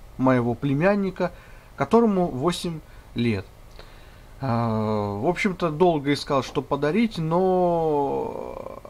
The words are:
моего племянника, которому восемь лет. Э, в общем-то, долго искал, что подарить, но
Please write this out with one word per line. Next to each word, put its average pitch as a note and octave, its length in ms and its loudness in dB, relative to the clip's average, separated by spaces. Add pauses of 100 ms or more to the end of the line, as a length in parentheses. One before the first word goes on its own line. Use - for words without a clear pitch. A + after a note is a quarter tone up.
(180)
моего B2+ 340 4
племянника, F3 800 0 (420)
которому G3 520 4
восемь D#3+ 540 -2 (340)
лет. A#2 320 0 (960)
Э, C3+ 40 -4
в G#2+ 800 0
общем-то, F3 440 0
долго D3+ 420 2
искал, C3+ 300 -2
что - 180 -6
подарить, D3+ 560 0
но E3 1700 0